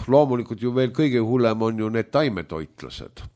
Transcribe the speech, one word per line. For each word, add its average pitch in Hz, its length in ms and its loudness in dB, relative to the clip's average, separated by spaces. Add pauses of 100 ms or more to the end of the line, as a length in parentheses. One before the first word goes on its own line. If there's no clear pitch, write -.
loomulikult 123 540 2
ju 120 120 -2
veel 131 220 0
kõige 127 300 2
hullem 113 400 2
on 110 180 -2
ju 110 100 -2
need 113 200 -2
taimetoitlased. 80 1120 -6 (100)